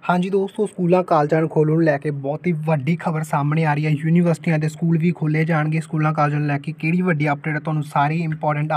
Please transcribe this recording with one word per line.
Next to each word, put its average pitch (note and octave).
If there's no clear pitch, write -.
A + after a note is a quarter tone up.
ਹਾਂਜੀ F3+
ਦੋਸਤੋ, G3
ਸਕੂਲਾਂ F3+
ਕਾਲਜਾਂ D#3+
ਨੂੰ D#3+
ਖੋਲ੍ਹਣ D#3
ਨੂੰ E3
ਲੈ D3+
ਕੇ D3+
ਬਹੁਤ C#3+
ਹੀ F3+
ਵੱਡੀ D#3
ਖਬਰ D#3
ਸਾਹਮਣੇ D#3
ਆ D3
ਰਹੀ D3+
ਹੈ। D#3
ਯੂਨੀਵਰਸਿਟੀਆਂ D#3+
ਦੇ D3+
ਸਕੂਲ E3
ਵੀ E3+
ਖੋਲ੍ਹੇ D#3
ਜਾਣਗੇ। D#3
ਸਕੂਲਾਂ D#3
ਕਾਲਜਾਂ D3
ਨੂੰ D3
ਲੈ C#3+
ਕੇ C#3+
ਕਿਹੜੀ E3
ਵੱਡੀ D#3
ਅਪਡੇਟ D3
ਹੈ, D3+
ਤੁਹਾਨੂੰ D#3
ਸਾਰੀ D3+
ਇੰਪੋਰਟੈਂਟ D#3